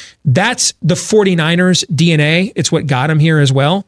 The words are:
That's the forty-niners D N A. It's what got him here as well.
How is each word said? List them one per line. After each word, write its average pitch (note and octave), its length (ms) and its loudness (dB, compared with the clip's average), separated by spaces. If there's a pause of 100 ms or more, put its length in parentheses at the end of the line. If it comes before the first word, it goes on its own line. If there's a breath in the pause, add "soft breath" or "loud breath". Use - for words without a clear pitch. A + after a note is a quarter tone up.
(240 loud breath)
That's F#3 580 -2
the F3 140 0
forty-niners F3+ 840 0 (140)
D E3 180 2
N D3+ 80 2
A. E3 340 0
It's - 160 -4
what E3 160 -2
got C3+ 220 -2
him D#3 100 0
here D#3 200 2
as C#3 140 2
well. D3 360 0